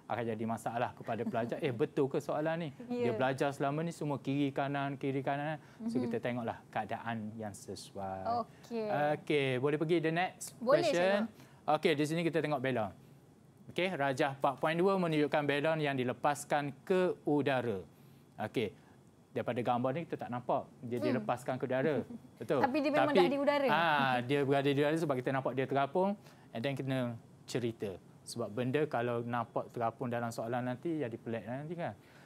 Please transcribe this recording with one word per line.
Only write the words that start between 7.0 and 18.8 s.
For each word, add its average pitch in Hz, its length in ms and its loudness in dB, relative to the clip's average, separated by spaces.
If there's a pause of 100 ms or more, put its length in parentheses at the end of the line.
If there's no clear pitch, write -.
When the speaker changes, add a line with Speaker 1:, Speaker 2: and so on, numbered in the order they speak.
Speaker 1:
yang 107 180 -8
sesuai. 95 720 -8 (160)
Speaker 2:
Okey. 226 460 -8 (260)
Speaker 1:
Okey, 147 420 2
boleh 143 220 2
pergi 165 220 2
the 160 120 2
next - 460 -4
Speaker 2:
Boleh, 269 240 4
Speaker 1:
question. 202 480 2
Speaker 2:
cikgu. - 180 -20 (220)
Speaker 1:
Okey, 156 240 6
di 143 100 2
sini 160 200 0
kita 160 180 2
tengok 151 160 0
balon. 123 320 0 (800)
Okey, 185 240 0
rajah 139 400 2
empat 135 240 0
point 160 160 2
dua 190 240 4
menunjukkan 151 480 2
balon 143 320 2
yang 147 160 0
dilepaskan 139 880 0
ke 185 400 2
udara. 127 640 0 (560)
Okey, 107 320 -2 (560)